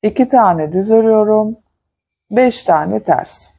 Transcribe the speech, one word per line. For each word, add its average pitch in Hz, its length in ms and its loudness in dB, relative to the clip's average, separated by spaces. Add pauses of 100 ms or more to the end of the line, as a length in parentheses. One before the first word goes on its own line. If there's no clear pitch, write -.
İki 240 260 0
tane 175 440 0
düz 196 180 -2
örüyorum. 220 640 2 (720)
Beş 240 340 0
tane 180 360 -2
ters. - 580 -6